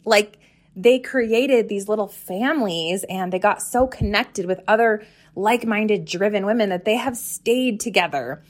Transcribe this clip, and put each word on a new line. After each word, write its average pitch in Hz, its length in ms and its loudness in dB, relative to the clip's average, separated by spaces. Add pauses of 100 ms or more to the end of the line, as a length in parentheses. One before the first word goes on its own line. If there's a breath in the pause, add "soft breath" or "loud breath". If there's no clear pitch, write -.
Like, 208 340 2 (380 soft breath)
they 240 240 4
created 240 680 2
these 196 200 -6
little 214 180 0
families 190 1040 -2
and 185 240 -4
they 185 80 -2
got 202 200 2
so 254 280 0
connected 208 580 -2
with 185 220 -2
other 214 360 4 (300 loud breath)
like-minded, 214 720 0
driven 196 420 0
women 214 220 2
that 180 160 -4
they 214 100 2
have 240 220 -4
stayed 240 640 -2
together. 156 680 -2